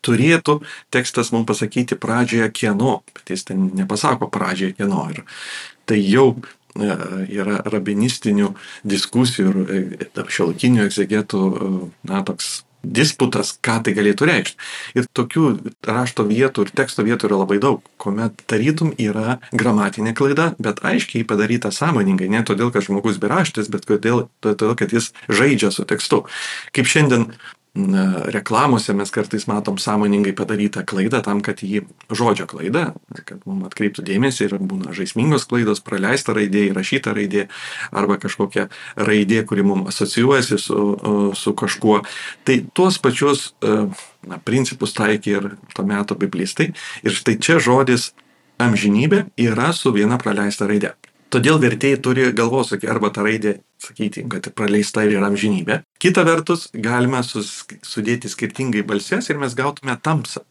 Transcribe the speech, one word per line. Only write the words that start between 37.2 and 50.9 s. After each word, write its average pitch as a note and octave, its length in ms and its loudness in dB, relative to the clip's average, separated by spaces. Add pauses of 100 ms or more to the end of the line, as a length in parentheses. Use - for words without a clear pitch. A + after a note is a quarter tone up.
arba G2+ 240 0
kažkokia G2+ 480 -2 (320)
raidė, G#2+ 480 2
kuri G2+ 180 0
mum F#2+ 240 2
asocijuojasi A#2+ 720 2
su, - 240 -2
o, G#2 320 0 (240)
su - 160 0
kažkuo. G#2+ 480 2 (400)
Tai C3 160 2 (160)
tuos F#3 240 4
pačius, C#3 540 0 (100)
e, G#2+ 160 2 (480)
na, F2+ 160 -12
principus A#2 560 -2
taikė G#2+ 400 0
ir G2+ 140 -4 (260)
to G2 80 -2
meto G2+ 320 -2
biblistai. G2 540 -2 (340)
Ir A2 80 2
štai G#2+ 240 0
čia E3 240 4
žodis B2 480 4 (500)
amžinybė A#2 680 4 (100)
yra A#2 400 2
su C3 160 2
viena G#2+ 240 2
praleista G2+ 500 -2
raide. G2+ 280 0 (340)